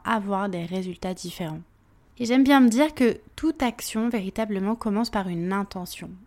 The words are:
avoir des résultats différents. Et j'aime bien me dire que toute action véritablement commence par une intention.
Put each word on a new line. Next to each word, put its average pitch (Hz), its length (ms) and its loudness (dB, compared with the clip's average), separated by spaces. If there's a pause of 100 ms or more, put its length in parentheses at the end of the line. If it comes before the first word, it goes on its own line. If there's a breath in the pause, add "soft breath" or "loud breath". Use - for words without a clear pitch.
avoir 202 440 -2
des 175 160 -6
résultats 185 500 -6
différents. 170 460 -8 (580)
Et 240 80 -2
j'aime 262 180 6
bien 277 160 8
me 247 80 8
dire 294 260 4
que 240 240 2 (160)
toute 320 280 -2
action 226 460 -2
véritablement 208 680 -2
commence 220 340 -2
par 190 180 -2
une 175 240 -4
intention. 190 580 -8 (160)